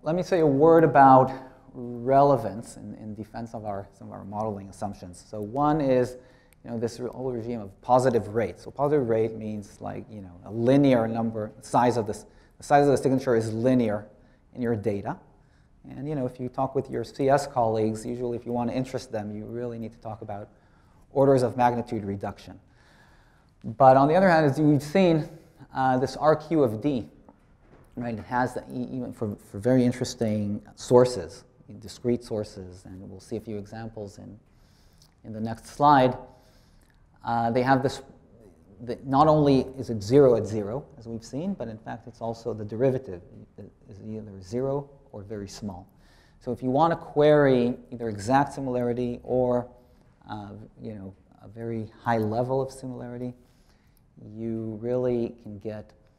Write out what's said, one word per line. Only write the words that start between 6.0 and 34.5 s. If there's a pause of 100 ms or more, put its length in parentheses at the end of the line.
you
know,
this
re-,
whole
regime
of
positive
rate.
So
positive
rate
means,
like,
you
know, (120)
a
linear
number, (100)
size
of
this, (320)
the
size
of
the
signature
is
linear (480)
in
your
data. (720)
And,
you
know,
if
you
talk
with
your
C
S
colleagues,
usually
if
you
want
to
interest
them,
you
really
need
to
talk
about (640)
orders
of
magnitude
reduction. (1040)
But
on
the
other
hand,
as
we've
seen, (460)
uh,
this
R
Q
of
D, (880)
right,
it
has
the,
e-,
even
for,
for
very
interesting (140)
sources, (340)
discrete
sources,
and
we'll
see
a
few
examples
in, (840)